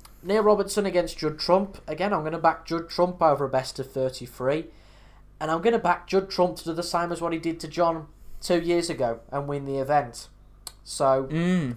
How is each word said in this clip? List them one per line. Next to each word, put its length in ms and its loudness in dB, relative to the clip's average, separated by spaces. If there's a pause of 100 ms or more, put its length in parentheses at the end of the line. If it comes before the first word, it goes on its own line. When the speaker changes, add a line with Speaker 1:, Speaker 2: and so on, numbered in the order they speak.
(220)
Speaker 1:
Neil 200 2
Robertson 440 2
against 320 0
Judd 200 -4
Trump. 480 2
Again, 260 -4
I'm 120 -2
gonna 140 -6
back 280 2
Judd 240 -4
Trump 320 0
over 220 4
a 40 -2
best 300 -2
of 140 -10
thirty-three. 760 -2 (760)
And 100 -4
I'm 120 0
gonna 160 4
back 280 0
Judd 220 2
Trump 280 2
to 80 -16
do 100 -4
the 80 -4
same 300 -2
as 100 -6
what 100 -2
he 60 -4
did 220 -4
to 80 -10
John 400 0 (340)
two 180 2
years 300 0
ago 300 -2 (120)
and 160 -4
win 160 -4
the 140 -4
event. 500 0 (560)
So, 460 2
Speaker 2:
Mm. 460 0